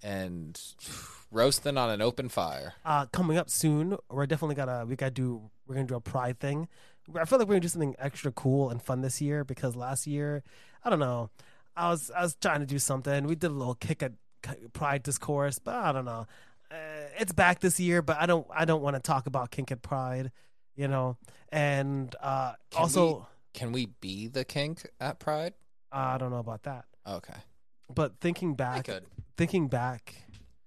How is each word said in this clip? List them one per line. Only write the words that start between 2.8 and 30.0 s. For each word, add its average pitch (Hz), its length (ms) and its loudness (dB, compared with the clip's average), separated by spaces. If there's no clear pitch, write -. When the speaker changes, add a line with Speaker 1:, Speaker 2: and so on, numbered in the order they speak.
Speaker 2:
Uh, 147 220 2
coming 165 320 2
up 175 140 0
soon, 151 460 2
we're 139 160 0
definitely 151 300 0
gotta, 127 320 -2
we 131 80 -2
gotta 131 160 -2
do, 120 400 -4
we're 131 80 -6
gonna 135 100 0
do 127 100 -2
a 117 60 -4
Pride 127 380 -2
thing. 147 280 -2
I 165 100 0
feel 247 120 6
like 226 100 6
we're 202 60 6
gonna 190 80 8
do 170 60 0
something 156 320 0
extra 135 320 -4
cool 135 400 4
and 120 100 -4
fun 127 200 -2
this 131 200 -2
year 147 220 0
because 131 320 -4
last 127 320 -4
year, 147 360 -2
I 240 60 0
don't 190 100 4
know, 123 300 0
I 170 140 2
was, 170 180 -2
I 175 140 -2
was 175 180 0
trying 156 200 2
to 143 40 -2
do 139 140 -2
something. 139 480 0
We 165 80 0
did 160 160 0
a - 20 -4
little 127 220 -2
kick - 260 -4
at 127 120 -4
K-, 135 140 -8
Pride 139 300 0
discourse, 143 560 0
but - 160 -6
I 202 160 0
don't 131 140 0
know. 113 200 -6
Uh, 156 40 -14
it's 190 140 -2
back 180 260 8
this 180 200 4
year, 175 220 4
but 151 180 2
I 160 60 4
don't, 170 280 4
I 160 120 2
don't 160 160 4
wanna 143 180 0
talk 131 280 0
about 127 240 -2
kink 131 200 -6
at 127 120 -6
Pride, 131 480 -2
you 139 120 -2
know. 131 300 0
And, 139 680 0
uh, 135 320 -2
Speaker 1:
Can 160 100 2
Speaker 2:
also 165 360 6
Speaker 1:
we, - 60 -12
can 120 180 -4
we 123 160 0
be 98 260 -6
the 131 180 -2
kink 151 420 -4
at 131 200 -4
Pride? 156 340 -2
Speaker 2:
I 131 260 -2
don't 127 140 -4
know 123 80 -4
about 110 240 -8
that. 131 220 -10
Speaker 1:
Okay. 95 260 -10
Speaker 2:
But 139 260 0
thinking 170 360 0
back, 127 300 -2
Speaker 1:
could. 92 200 -6
Speaker 2:
thinking 170 320 2
back 123 460 -2